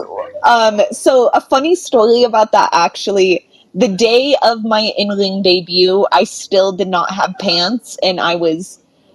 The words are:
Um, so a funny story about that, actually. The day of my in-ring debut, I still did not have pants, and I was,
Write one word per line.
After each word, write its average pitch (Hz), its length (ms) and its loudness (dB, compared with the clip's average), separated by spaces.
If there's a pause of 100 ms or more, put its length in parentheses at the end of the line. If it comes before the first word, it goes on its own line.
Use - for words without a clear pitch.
(440)
Um, 220 360 4 (120)
so 254 360 2
a 220 120 2
funny 294 340 0
story 240 500 2
about 220 280 2
that, 202 200 2
actually. 185 760 0 (280)
The 208 140 0
day 233 540 2
of 226 220 0
my 214 340 -2
in-ring 196 440 -2
debut, 180 680 2
I 185 140 2
still 196 480 -2
did 185 160 -4
not 180 240 -2
have 190 260 -4
pants, 185 640 -4
and 180 180 -2
I 165 140 -2
was, 170 460 -4 (340)